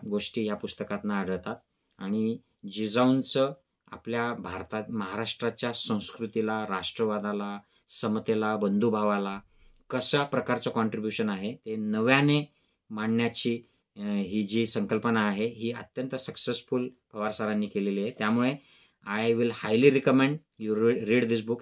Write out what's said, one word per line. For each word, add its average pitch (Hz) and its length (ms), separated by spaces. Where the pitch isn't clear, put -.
गोष्टी 104 340
या 104 100
पुस्तकातनं 104 600
आढळतात 92 420
आणि 110 400
जिजाऊंचं 127 800
आपल्या 117 400
भारतात, 104 580
महाराष्ट्राच्या 113 800
संस्कृतीला, 110 920
राष्ट्रवादाला, 101 920
समतेला, 107 680
बंधुभावाला 104 840
कशा 143 340
प्रकारचं 127 460
कॉन्ट्रिब्युशन 110 580
आहे 101 260
ते 110 220
नव्याने 131 760
मांडण्याची, 117 720
अ, 104 40
ही 101 420
जी 110 240
संकल्पना 110 600
आहे 104 180
ही 117 260
अत्यंत 127 420
सक्सेसफुल 123 760
पवार 107 180
सरांनी 104 360
केलेली 101 360
आहे. 113 80
त्यामुळे 120 460
I 110 240
will 117 180
highly 117 260
recommend 135 460
you 107 120
re-, 113 260
read 120 200
this 117 160
book. 113 220